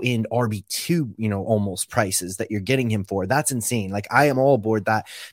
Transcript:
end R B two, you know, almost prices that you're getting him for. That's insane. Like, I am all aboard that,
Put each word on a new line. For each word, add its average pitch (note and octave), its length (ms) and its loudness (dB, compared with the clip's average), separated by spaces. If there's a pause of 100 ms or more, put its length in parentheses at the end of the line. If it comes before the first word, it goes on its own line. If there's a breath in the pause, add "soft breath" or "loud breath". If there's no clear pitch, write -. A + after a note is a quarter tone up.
end A#2+ 280 0
R A#2+ 160 2
B G#2+ 220 -4
two, D3+ 480 -2
you A2 100 -2
know, G2 160 -2
almost G2+ 460 0
prices F#2+ 480 -2
that A2 140 -6
you're G#2 100 -2
getting B2+ 280 0
him G#2+ 140 -2
for. F#2+ 220 -2
That's C3+ 260 0
insane. A2+ 380 -2
Like, G2+ 220 -4
I C3 140 6
am C#3 120 2
all C3+ 160 6
aboard A2 320 2
that, G#2+ 220 0 (260 loud breath)